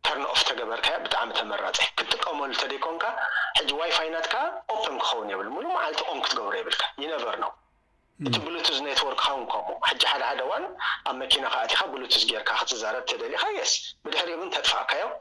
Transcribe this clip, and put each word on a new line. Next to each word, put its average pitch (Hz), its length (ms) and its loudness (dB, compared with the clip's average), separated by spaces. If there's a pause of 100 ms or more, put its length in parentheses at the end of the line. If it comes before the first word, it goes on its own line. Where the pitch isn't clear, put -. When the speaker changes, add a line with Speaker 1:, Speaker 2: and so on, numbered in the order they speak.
Speaker 1:
ተርን 139 200 0
ኦፍ - 180 2
ተገበርካ 117 440 0 (120)
ብጣዕሚ - 340 0
ተመራፂ። 107 460 -2 (160)
ክትጥቀመሉ 143 600 0
ተደይኮንካ - 500 -2 (500)
ሕጂ 151 180 4
ዋይፋይ 160 380 2
ናትካ 165 240 -2 (340)
ኦፐን - 280 0
ክኸውን - 320 0
የብል፣ 98 200 -4
ሙሉእ 202 220 -4
መዓልቲ 156 320 0
ኦን 151 180 -2
ክትገብሮ 110 340 0
የብልካ። - 280 0 (120)
You 143 140 -6
never 123 260 -2
know። - 180 -4 (680)
Speaker 2:
ም። 143 60 -2
Speaker 1:
እቲ 123 120 2
ብሉቱዝ 160 420 0
ኔትወርክ 135 400 0
ኻ - 80 4
እውን 127 180 0
ከምኡ። - 360 -2
ሕጂ - 220 2
ሓደ - 200 2
ሓደ 143 180 0
እዋን 208 220 0 (360)
ኣብ 131 160 -2
መኪና 131 300 2
ኻ 123 120 0
ኣቲኻ - 280 2
ብሉቱዝ 127 400 2
ጌርካ 110 300 0
ክትዛረብ 120 480 0
ተደሊኻ፣ 123 460 -2
የስ፣ - 220 0 (260)
ብድሕሪኡ 170 380 -2
ግን 180 140 -6
ተጥፋእካዮ - 540 2 (160)